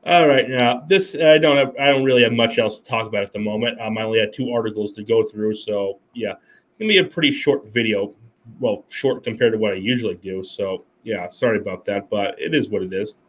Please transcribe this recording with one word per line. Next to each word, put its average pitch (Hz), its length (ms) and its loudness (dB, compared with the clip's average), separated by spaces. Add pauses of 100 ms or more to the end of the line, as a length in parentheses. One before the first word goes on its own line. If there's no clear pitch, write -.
All 170 220 6
right, 131 220 4
now 123 380 2
this, 190 280 2
I 156 220 8
don't 151 200 4
have, 135 220 0
I 139 80 2
don't 135 160 4
really 127 200 6
have 117 100 2
much 117 260 2
else 110 180 -2
to - 60 -20
talk 110 240 -4
about 104 160 -4
at 101 80 -10
the 104 80 -8
moment. 110 400 -4
Um, 110 180 -6
I 110 60 -4
only 113 160 0
had 107 140 0
two 123 180 -4
articles 107 420 -4
to 107 100 -14
go 113 220 2
through, 107 300 -4
so 101 440 -6 (140)
yeah, 107 200 -6
it's - 440 -20
gonna 220 120 -4
be 202 80 4
a 180 80 4
pretty 151 260 -2
short - 420 -2
video. 107 400 -2 (460)
Well, 110 300 -4
short 127 340 -4
compared 117 300 0
to 110 40 -2
what 107 140 0
I 95 60 -4
usually 107 380 -4
do. 95 280 -10
So 95 400 -8 (200)
yeah, 98 240 -8
sorry 110 320 -2
about 95 260 -10
that, 101 240 -6
but 101 320 -4
it 82 120 -4
is - 160 0
what 95 140 -4
it 92 80 -8
is. 95 240 -6 (140)